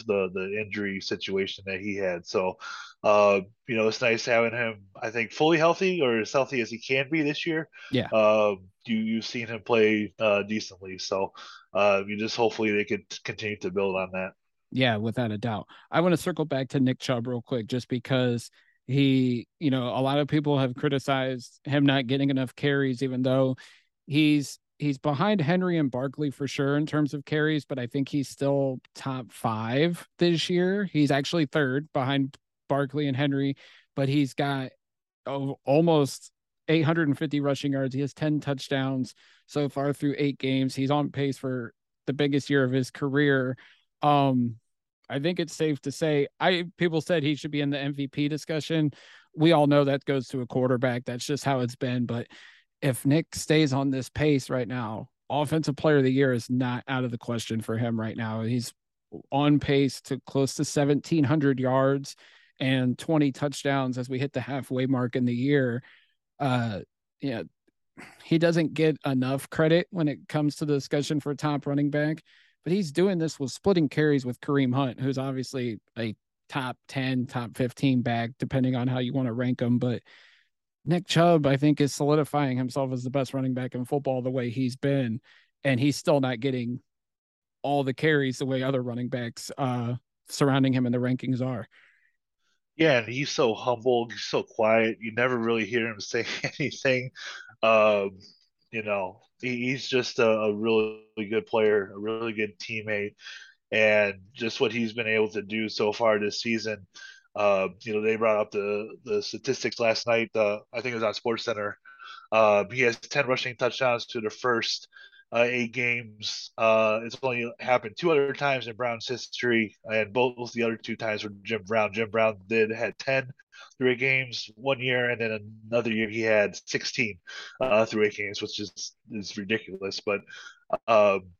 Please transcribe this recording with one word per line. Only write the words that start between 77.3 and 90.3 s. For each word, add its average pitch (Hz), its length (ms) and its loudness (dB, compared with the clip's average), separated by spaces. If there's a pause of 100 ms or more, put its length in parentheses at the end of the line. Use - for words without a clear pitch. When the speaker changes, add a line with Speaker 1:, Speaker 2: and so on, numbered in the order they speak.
Speaker 2:
fifteen 127 460 0
back, 117 280 -2 (100)
depending 127 340 0
on 127 140 0
how 127 100 -2
you 127 140 -4
wanna 131 200 -2
rank 123 300 -2
him. 120 160 2
But 123 240 -2 (800)
Nick 170 220 0
Chubb, 165 400 6
I 135 100 4
think, 147 240 4
is 143 140 2
solidifying 147 640 2
himself 131 360 -2
as 123 120 -4
the 123 60 -6
best 135 240 -2
running 131 200 -2
back 127 220 -6
in 123 80 -4
football 135 360 -2
the 127 100 -2
way 123 200 -2
he's 127 240 -2
been, 135 460 0 (420)
and 131 160 2
he's 139 180 2
still 147 240 2
not 127 200 -2
getting 123 400 -4 (800)
all 143 220 0
the 131 100 -2
carries 143 440 2
the 139 80 -4
way 131 180 -2
other 131 180 0
running 123 260 -4
backs, 123 500 -8
uh, 123 360 -2 (340)
surrounding 135 440 4